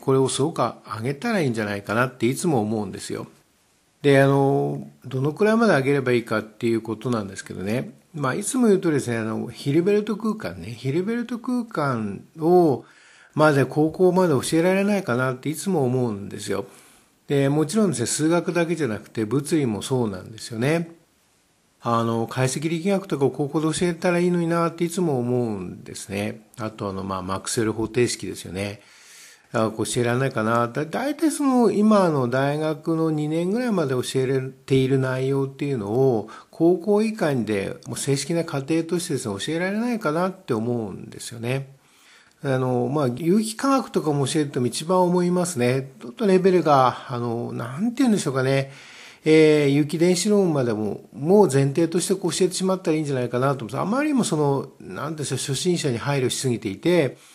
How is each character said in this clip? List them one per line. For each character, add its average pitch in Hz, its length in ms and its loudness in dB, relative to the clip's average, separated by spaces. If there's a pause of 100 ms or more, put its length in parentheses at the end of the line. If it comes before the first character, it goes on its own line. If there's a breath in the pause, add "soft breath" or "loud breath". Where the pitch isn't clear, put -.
こ 135 100 2
れ 135 60 6
を 131 100 2
す 135 140 -2
ご 160 100 -2
く - 60 -8
上 120 240 -2 (200)
げ 139 120 -4
た 233 180 -6
ら 202 80 0
い 147 60 0
い - 20 0
ん 117 60 -2
じ 113 80 -4
ゃ - 20 -2
な 101 120 -4
い 101 60 -8
か 104 120 -4
な 123 140 2
っ 135 60 -10
て - 120 -2
い 135 100 0
つ 185 100 -4
も 143 140 2
思 107 220 -2
う 101 40 -6
ん 92 60 -10
で 98 80 -12
す - 140 -10
よ。 117 120 -10 (800)
で、 139 160 8
あ 139 60 6
の、 143 600 0 (160)
ど 127 160 -6
の 143 120 0
く 175 120 0
ら 214 100 4
い - 20 2
ま 233 100 4
で 202 60 4
上 135 100 4
げ 135 120 2
れ 139 60 2
ば 123 120 2
い 123 60 4
い 117 60 0
か 110 140 -2
っ 104 60 -2
て - 240 -6
い 113 80 2
う 110 40 0
こ 113 140 -6
と 117 160 -6
な 113 120 -2
ん 98 40 -8
で 95 80 -12
す - 100 -14
け - 100 -12
ど 98 100 -8
ね。 117 260 -4 (240)
ま 147 140 -4
あ、 131 80 -2
い 202 80 -6
つ - 120 -4
も 240 120 4
言 196 80 6
う 185 40 2
と 170 120 0
で 139 80 2
す 113 100 -6
ね、 117 60 0
あ 113 80 -2
の、 110 240 -6
ヒ 139 240 -6
ル 165 100 4
ベ 202 120 2
ル 208 100 0
ト 214 120 -4
空 214 180 -4
間 - 280 -10
ね、 92 60 -12
ヒ 123 240 -8
ル 170 100 -2
ベ 226 140 -4
ル 240 100 -6
ト 240 140 -10
空 247 240 -4
間 117 600 -4 (140)
を、 165 460 4 (500 loud breath)
ま 151 120 6
あ、 156 60 6
じ 139 60 4
ゃ 131 60 6
あ - 20 0
高 156 240 2
校 180 220 4
ま 180 160 4
で 151 60 4
教 131 240 0
え 165 40 2
ら 185 120 4
れ 196 100 2
な 202 120 2
い 185 60 -2
か 120 140 0
な 131 160 0
っ 127 60 -8
て 139 100 -6
い 156 80 -6
つ 196 140 -6
も 165 120 2
思 123 280 0
う - 20 -6
ん 98 160 -8
で 104 100 -12
す 101 140 -6
よ。 98 140 -4 (600 loud breath)
で、 139 220 2
も 151 180 2
ち 151 100 -4
ろ 220 100 4
ん 180 40 2
で 127 60 -2
す 123 60 -4
ね、 110 40 -2
数 147 220 0
学 170 240 0
だ 170 140 2
け 170 100 -2
じ 156 80 -2
ゃ - 20 -2
な 107 140 -4
く - 100 -20
て 113 140 -2
物 143 320 -2
理 143 100 2
も 113 160 -2
そ 127 220 0
う 110 40 -2
な 92 120 -8
ん 101 100 -16
で 110 80 -18
す - 140 -14
よ 110 80 -6
ね。 165 320 0 (880)
あ 117 240 0
の、 117 240 -2
解 131 180 0
析 147 220 -4
力 165 200 -2
学 190 180 0
と 160 120 -4
か 139 60 2
を 127 80 4
高 147 160 -4
校 156 120 -2
で 151 60 0 (100)
教 180 120 0
え 175 60 -2
た 180 180 0
ら 175 80 2
い 180 80 2
い - 20 2
の 175 80 0
に 170 80 0
な 170 220 0
っ 165 60 -6
て 170 100 -4
い 165 60 -4
つ 190 100 -4
も 151 180 0
思 120 180 -2
う 113 240 -2
ん 90 220 -12
で - 140 -16
す - 140 -14
ね。 104 360 -6 (120)
あ 110 120 -6
と、 107 180 -8
あ 95 40 -6
の、 95 100 -8
ま 95 140 -6
あ、 95 60 -8
マ 95 180 -6
ク - 100 -10
ス 123 100 -2
ウ 113 40 2
ェ - 20 0
ル 110 60 0
方 110 140 -4
程 120 200 2
式 107 200 -6
で 87 100 -10
す - 80 -16
よ 90 80 -12
ね。 101 300 -8 (680 loud breath)
あ、 110 180 0
こ 107 140 -4
う - 20 -6
教 - 160 -2
え - 20 2
ら 120 100 2
れ 123 40 0
な 135 80 0
い 135 60 -4
か 117 100 -2
な。 117 260 2
だ-、 143 180 -4
大 247 300 -4
体 311 140 0
そ 294 140 -4
の、 247 260 4
今 208 380 4
の 135 200 2
大 139 300 0
学 156 380 -2
の 160 140 0
二 151 180 -2
年 170 220 -2
ぐ 214 80 -2
ら 254 80 -2
い 233 60 0
ま 170 140 0
で 131 40 -2
教 127 120 0 (140)
え 131 240 0 (260)
て 135 80 2
い 131 140 4
る 135 100 2
内 131 300 -2
容 139 160 0
っ 135 40 -6
て 135 160 -8
い 143 80 -2
う 127 60 -2
の 101 140 -4
を、 123 360 2 (220 loud breath)
高 170 280 4
校 208 240 2
以 220 120 -2
下 165 180 0
に 120 120 0
で、 98 320 -2 (100)
も 127 80 -10
う - 20 -10
正 139 200 -2
式 170 180 -4
な 170 100 0
課 143 160 -6
程 160 240 0
と 170 140 -4
し 170 80 -6
て 147 80 -4
で 127 60 -2
す 117 80 -6
ね、 98 100 -4
教 151 160 -6
え 165 40 -2
ら 185 120 -2
れ 208 80 -4
な 240 140 -2
い 220 80 -4
か 151 120 -2
な 175 160 0
っ 185 40 -4
て - 200 -8
思 117 220 -2 (140)
う 90 40 -10
ん - 180 -14
で - 100 -18
す - 100 -12
よ 113 100 -14
ね。 135 340 -4 (680 soft breath)
あ 135 160 0
の、 123 340 0
ま 147 120 0
あ、 127 40 2
有 156 320 2
機 220 160 -6
化 277 140 -2
学 269 200 0
と 175 120 -2
か 151 100 0
も 143 140 2
教 156 140 0
え 147 60 0
て 139 140 -4
も 123 60 2
一 120 180 -4
番 185 160 2
思 180 240 4
い 175 60 2
ま 180 160 0
す 175 120 -6
ね。 131 320 2 (100)
ち - 60 -16
ょ - 40 -12
っ - 20 -18
と 226 140 -2
レ 190 120 6
ベ 185 120 6
ル 180 120 4
が、 135 460 4
あ 123 100 -6
の、 120 340 -4
な 127 260 -8
ん 233 140 -2
て 277 100 0
言 254 60 4
う - 20 4
ん - 20 6
で 196 60 4
し 151 100 -2
ょ 135 40 -2
う - 20 -6
か 135 80 2
ね。 135 300 0 (520 loud breath)
え 156 420 6
ー、 - 20 4
有 143 180 2
機 156 120 -4
電 180 160 4
子 180 140 -2
論 196 240 4
ま 143 100 0
で 117 100 0
も、 107 280 -4 (120)
も 180 320 4
う 156 80 2
前 135 140 4
提 160 220 2
と 170 100 -2
し 170 80 -2
て 196 80 0
こ 180 140 -4
う 151 40 -2
教 185 120 2
え 180 40 4
て 180 60 -2
し 185 100 -4
ま 190 100 2
っ 185 80 -6
た 175 80 -2
ら 156 60 2
い 156 40 0
い - 20 -2
ん - 40 -2
じ 143 60 -2
ゃ - 20 0
な 127 80 0
い 123 60 -2
か 123 120 -2
な 139 160 2
と 117 80 -8
思 101 60 -10
い 120 40 -10
ま 135 60 -4
す。 - 20 -2
あ - 20 -2
ま 240 180 -2
り 302 80 0
に 294 40 0
も 240 80 4
そ 170 140 0
の、 143 340 0 (100)
な 95 280 -10
ん 160 80 -8
で 147 80 -6
し - 80 -6
ょ 131 40 -4
う、 - 20 -4
初 135 160 -4
心 175 240 0
者 151 120 -2
に 117 80 -2
配 135 220 -2
慮 123 80 0
し - 100 -4
す 135 100 -2
ぎ 113 120 -2
て 107 80 -6
い 98 80 -6
て、 160 400 2 (180 loud breath)